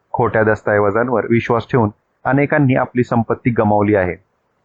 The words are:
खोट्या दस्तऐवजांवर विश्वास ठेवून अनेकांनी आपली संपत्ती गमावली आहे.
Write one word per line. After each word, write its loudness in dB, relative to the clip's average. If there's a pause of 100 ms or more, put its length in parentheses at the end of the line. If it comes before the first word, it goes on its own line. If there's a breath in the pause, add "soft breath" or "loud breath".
(140)
खोट्या 0
दस्तऐवजांवर 0
विश्वास 0
ठेवून 2 (340)
अनेकांनी 0
आपली -2
संपत्ती -2
गमावली 0
आहे. 0 (500)